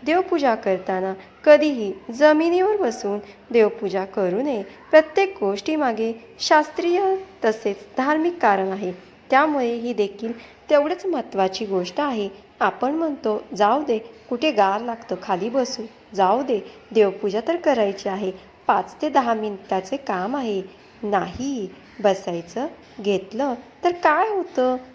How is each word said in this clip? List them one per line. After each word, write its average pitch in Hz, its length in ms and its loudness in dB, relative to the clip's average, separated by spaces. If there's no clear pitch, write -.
देवपूजा 311 500 2
करताना 190 600 -2
कधीही 294 480 4
जमिनीवर 330 640 4
बसून 226 420 -2
देवपूजा 208 540 2
करू 190 380 -2
नये. 262 200 -2
प्रत्येक 381 500 4
गोष्टीमागे 226 720 -2
शास्त्रीय 349 760 2
तसेच 220 320 0
धार्मिक 311 460 0
कारण 196 260 4
आहे, 190 240 -6
त्यामुळे 269 440 2
ही 240 180 -6
देखील 226 460 -4
तेवढंच 311 360 2
महत्त्वाची 214 600 -2
गोष्ट 185 340 -2
आहे. 233 280 -2
आपण 214 320 0
म्हणतो, 277 500 -4
"जाऊ 220 280 2
दे, 240 140 -2
कुठे - 520 -4
गार 208 300 2
लागतं, 233 420 -8
खाली 190 260 -4
बसू, 247 340 -4
जाऊ 196 280 2
दे, 254 180 -2
देवपूजा 202 560 2
तर 339 80 0
करायची 226 520 0
आहे, 190 240 -4
पाच - 360 0
ते 302 60 -2
दहा 254 260 2
मिनिटाचे 202 600 -4
काम 214 400 -4
आहे." 214 260 -4
नाही, 202 680 -4
बसायचं 190 640 -2
घेतलं 208 540 -2
तर 349 80 4
काय 349 360 2
होतं? 269 480 0